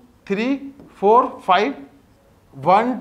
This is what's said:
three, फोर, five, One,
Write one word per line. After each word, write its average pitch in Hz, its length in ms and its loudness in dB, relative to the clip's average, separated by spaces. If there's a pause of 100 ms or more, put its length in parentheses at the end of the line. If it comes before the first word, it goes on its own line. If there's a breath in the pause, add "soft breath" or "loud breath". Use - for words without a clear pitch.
(280)
three, 247 460 -4 (280)
फोर, 233 460 2
five, 208 260 2 (840)
One, 196 440 2